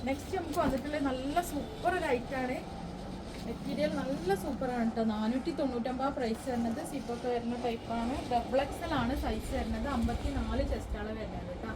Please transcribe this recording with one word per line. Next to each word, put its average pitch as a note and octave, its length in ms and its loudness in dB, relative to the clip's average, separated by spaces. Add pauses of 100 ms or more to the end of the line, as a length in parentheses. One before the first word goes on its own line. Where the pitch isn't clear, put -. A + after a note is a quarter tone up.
നെക്സ്റ്റ് C#4+ 300 -2
നമുക്ക് D#4 260 0
വന്നിട്ടുള്ളത് C#4 460 2
നല്ല C4+ 300 2 (120)
സൂപ്പർ D4 460 0
ഒരു D#4+ 80 0 (100)
ഐറ്റം C4 260 -2
ആണ്. C4+ 160 0 (880)
മെറ്റീരിയൽ C#4 440 0 (100)
നല്ല D4 420 2
സൂപ്പർ C4 340 -2
ആണ് A3+ 200 4
ട്ടോ. A3+ 60 2 (100)
നാനൂറ്റി A#3+ 480 0
തൊണ്ണൂറ്റൊമ്പത് B3+ 580 2
പ്രൈസ് A3+ 320 0
വരുന്നത്. A#3 300 0 (100)
സിബൊക്കെ A#3 440 -2
വരുന്ന A#3 300 0
ടൈപ്പാണ്. A#3 500 0 (180)
ഡബിൾ A#3 320 4
എക്സ് - 220 -4
എൽ E4 60 0 (100)
ആണ് A#3+ 120 2 (100)
സൈസ് A3 340 0
വരുന്നത്. A3+ 380 0
അമ്പത്തിനാല് A#3 760 2
ചെസ്റ്റ് A3 300 -2
അളവ് A3 200 -4
വരുന്നത് F3+ 320 -6 (100)
ട്ടോ. A3 120 -4